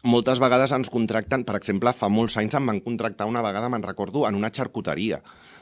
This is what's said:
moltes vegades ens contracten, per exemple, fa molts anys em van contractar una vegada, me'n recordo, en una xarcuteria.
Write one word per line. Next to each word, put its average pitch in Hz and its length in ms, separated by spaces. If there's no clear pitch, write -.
moltes 120 340
vegades 127 340
ens 131 180
contracten, 113 540
per 101 140
exemple, 101 340
fa 107 160
molts 110 300
anys 107 160
em 139 160
van 101 100
contractar 110 460
una 117 160
vegada, 107 260
me'n 120 140
recordo, 104 460
en 101 100
una 107 160
xarcuteria. 95 680